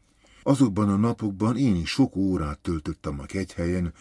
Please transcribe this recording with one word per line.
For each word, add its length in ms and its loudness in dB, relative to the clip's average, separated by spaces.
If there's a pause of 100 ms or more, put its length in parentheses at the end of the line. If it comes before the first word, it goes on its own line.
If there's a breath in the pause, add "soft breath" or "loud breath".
(420 soft breath)
"Azokban 460 4
a 80 2
napokban 600 0
én 200 2
is 140 -2
sok 260 2
órát 420 0
töltöttem 640 -6
a 40 -10
kegyhelyen, 760 -4